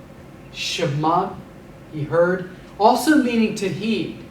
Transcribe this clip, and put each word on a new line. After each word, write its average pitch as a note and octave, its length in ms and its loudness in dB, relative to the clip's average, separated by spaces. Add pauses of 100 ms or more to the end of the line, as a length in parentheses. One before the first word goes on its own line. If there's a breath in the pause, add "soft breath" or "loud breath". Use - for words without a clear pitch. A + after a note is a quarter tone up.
(540)
Shema, E3 800 -2 (580)
he D3+ 120 -6
heard. F3 460 2 (300 loud breath)
Also B3+ 380 4
meaning A#3 380 2
to F#3+ 140 -2
heed. E3+ 600 -4